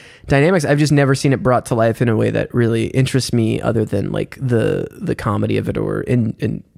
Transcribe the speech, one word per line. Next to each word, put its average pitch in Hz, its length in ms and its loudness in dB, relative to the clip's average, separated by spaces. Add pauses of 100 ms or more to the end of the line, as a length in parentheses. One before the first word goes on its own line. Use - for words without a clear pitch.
(280)
dynamics. 147 380 2
I've 147 140 2
just 147 120 2
never 139 240 4
seen 139 180 0
it 104 100 -2
brought 123 240 2
to 127 80 -2
life 113 260 0
in 120 80 2
a 110 60 2
way 110 160 2
that 107 220 -4
really 113 340 0
interests 131 440 0
me, 113 300 0
other 110 240 0
than, 101 260 -4
like, - 300 -6
the, 110 500 0
the - 240 -6
comedy 107 420 -2
of 107 120 -2
it, - 80 -4
or 104 240 -4
in, 113 380 0
in - 240 -4 (140)